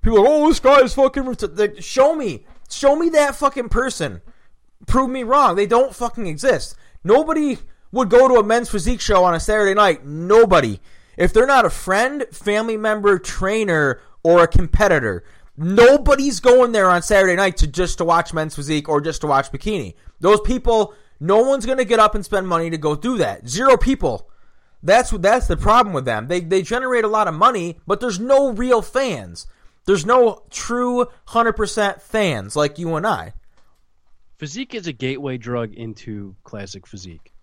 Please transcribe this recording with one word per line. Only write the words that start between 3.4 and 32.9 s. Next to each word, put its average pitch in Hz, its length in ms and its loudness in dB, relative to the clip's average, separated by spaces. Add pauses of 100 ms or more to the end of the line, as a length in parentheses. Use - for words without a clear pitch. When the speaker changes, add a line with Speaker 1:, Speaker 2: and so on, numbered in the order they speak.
Speaker 1:
person. 170 520 -4 (680)
Prove 262 220 2
me 254 140 -8
wrong. 240 320 2
They 202 120 0
don't 247 280 0
fucking 233 320 -6
exist. 160 480 -2 (280)
Nobody 294 540 0 (340)
would 226 180 -2
go 247 180 6
to 254 80 4
a 220 80 6
men's 226 260 0
physique 214 300 -4
show 190 240 2
on 175 120 2
a 160 40 -4
Saturday 208 360 0
night. 190 300 2
Nobody. 165 760 2 (360)
If 175 160 0
they're 240 160 4
not 262 180 4
a 170 40 0
friend, 240 600 -2
family 214 440 -4
member, 214 440 0
trainer, 185 840 -2 (220)
or 170 200 6
a 170 40 4
competitor, 160 760 2 (320)
nobody's 262 840 4
going 247 340 4
there 190 160 2
on 175 120 2
Saturday 190 340 2
night 190 220 -2
to 160 100 4
just 165 320 -4
to 175 60 -2
watch 165 280 0
men's 156 220 -6
physique 147 340 -6
or 147 100 0
just 151 220 -6
to 151 60 -6
watch 135 240 0
bikini. 165 420 -8 (260)
Those 208 220 4
people, 226 520 -2 (260)
no 196 240 2
one's 269 220 0
gonna 262 200 -2
get 220 140 0
up 214 140 4
and 202 120 -6
spend 190 220 -4
money 165 220 -2
to 165 80 -6
go 151 180 -2
do 233 240 -6
that. 113 280 -4
Zero 233 300 2
people. 165 520 -2 (560)
That's 226 280 2
what, 196 80 -4
that's 220 260 2
the 170 80 -2
problem 208 380 2
with 135 100 -4
them. 113 240 -4
They, 180 140 -2
they 185 200 -2
generate 240 440 -4
a - 40 -2
lot 214 200 0
of 156 40 -6
money, 180 540 -2
but 196 140 -2
there's 214 180 -6
no 269 320 2
real 233 300 0
fans. 139 680 -8 (380)
There's 180 200 0
no 240 440 2
true 247 580 -4 (200)
hundred 233 260 0
percent 208 480 -4
fans 147 560 -4
like 147 220 -2
you 165 160 -6